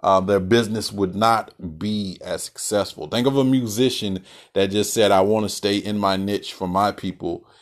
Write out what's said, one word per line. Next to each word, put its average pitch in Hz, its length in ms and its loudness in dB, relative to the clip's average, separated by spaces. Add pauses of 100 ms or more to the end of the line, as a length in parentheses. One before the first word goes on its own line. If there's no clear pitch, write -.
Um, 95 220 4
their 98 160 2
business 107 500 0
would 95 240 -2
not 101 640 -2
be 104 420 -4
as 90 220 -6
successful. - 640 -4
Think 120 200 0
of 139 100 2
a 135 80 4
musician 120 800 0 (300)
that 95 180 2
just 101 220 0
said, 104 180 4
"I 95 100 6
wanna 107 280 2
stay 101 280 -2
in 104 200 -4
my 98 200 2
niche 98 360 -4
for 92 140 -6
my 98 240 0
people 87 560 -8 (140)